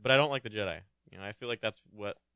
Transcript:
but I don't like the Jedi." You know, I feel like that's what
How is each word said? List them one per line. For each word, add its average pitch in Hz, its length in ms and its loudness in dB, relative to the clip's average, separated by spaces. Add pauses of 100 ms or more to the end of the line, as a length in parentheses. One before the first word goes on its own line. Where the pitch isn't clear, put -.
but 123 100 0
I 135 60 10
don't 147 120 6
like 135 120 -4
the 113 80 -8
Jedi." 95 300 -4 (300)
You - 80 -20
know, 95 60 -12
I 104 80 -8
feel 120 160 -10
like 117 140 -4
that's 107 180 -4 (120)
what 104 260 -8 (180)